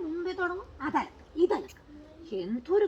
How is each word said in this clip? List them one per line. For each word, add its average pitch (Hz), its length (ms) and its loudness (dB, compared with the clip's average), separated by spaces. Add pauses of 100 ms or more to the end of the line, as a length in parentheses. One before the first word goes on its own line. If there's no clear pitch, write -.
മുമ്പേ 339 360 -4
തുടങ്ങും, 359 280 -4 (180)
അതലക്ക്, - 360 -2 (220)
ഇതലക്ക്. - 380 -2 (600)
എന്തൊരു 254 440 2